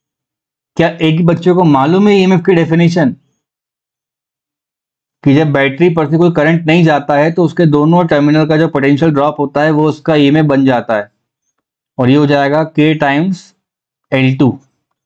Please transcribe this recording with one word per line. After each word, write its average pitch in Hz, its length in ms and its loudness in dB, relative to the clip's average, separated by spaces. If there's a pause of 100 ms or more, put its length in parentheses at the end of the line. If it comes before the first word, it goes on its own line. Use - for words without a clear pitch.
(760)
क्या 165 120 2
एक 165 260 -2
ही 175 100 -2
बच्चे 170 280 0
को 180 120 2
मालूम 156 420 2
है 202 80 2
ईएमएफ़ 185 260 2
की 180 140 0
definition? 165 600 0 (2000)
कि 139 120 2
जब 156 180 0
battery 139 420 0
पर 151 160 -2
से 165 60 0
कोई 170 140 2
current 165 360 0
नहीं 165 160 2
जाता 147 340 0
है 156 140 0
तो 175 140 -2
उसके 170 220 -2
दोनों 156 400 2
terminal 151 400 0
का 156 100 0
जो 160 100 0
potential 143 440 0
drop 147 280 -2
होता 143 240 -4
है 156 80 0
वो 151 180 0
उसका 156 280 -4
ईएमएफ़ 151 300 2
बन 135 180 0
जाता 117 300 -2
है, 104 160 -6 (840)
और 127 120 0
ये 139 60 4
हो 147 100 2
जाएगा 143 360 0 (120)
K 151 260 2
times 151 540 -4 (580)
L 131 260 0
two। 135 120 2 (560)